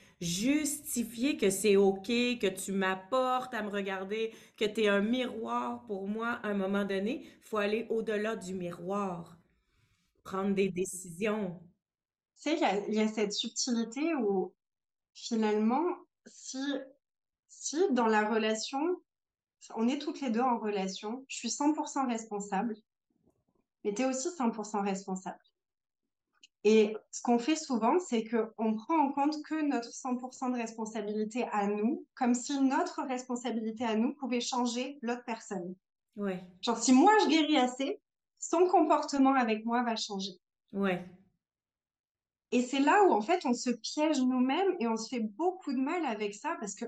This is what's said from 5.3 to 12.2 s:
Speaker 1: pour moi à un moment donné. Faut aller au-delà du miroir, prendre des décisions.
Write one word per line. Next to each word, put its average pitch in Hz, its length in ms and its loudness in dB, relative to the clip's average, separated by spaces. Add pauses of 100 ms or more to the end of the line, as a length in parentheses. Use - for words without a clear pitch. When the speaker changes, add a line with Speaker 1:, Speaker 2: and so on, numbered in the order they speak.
Speaker 1:
pour 196 220 -6
moi 226 360 -4
à 208 40 -4
un 208 60 -2
moment 202 320 0
donné. 196 420 -2 (140)
Faut - 160 -8
aller 214 320 0
au-delà 220 480 -2
du 185 180 -8
miroir, 175 840 -6 (840)
prendre 190 320 -2
des 190 140 2
décisions. 180 920 -4 (800)